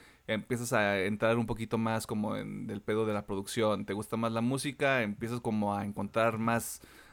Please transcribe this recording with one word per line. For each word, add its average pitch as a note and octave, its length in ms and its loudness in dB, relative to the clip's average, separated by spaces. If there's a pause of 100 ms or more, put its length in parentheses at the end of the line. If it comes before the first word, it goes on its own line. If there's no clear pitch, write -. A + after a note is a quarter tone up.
(260)
empiezas A#2 480 -2
a G2+ 280 4
entrar A2 360 2
un A#2 80 2
poquito A2+ 320 -2
más A2+ 300 0
como G#2+ 280 -2
en G#2 360 -6
el G2+ 100 -6
pedo A2 240 0
de G#2+ 80 0
la G#2 140 -4
producción, G2+ 580 0
te G2+ 80 -4
gusta G#2+ 240 -4
más A2+ 140 0
la A2+ 100 0
música, C3+ 640 2
empiezas A2+ 360 -4
como G#2+ 360 0
a G2+ 100 -2
encontrar A2 540 0
más, A2+ 420 0 (320)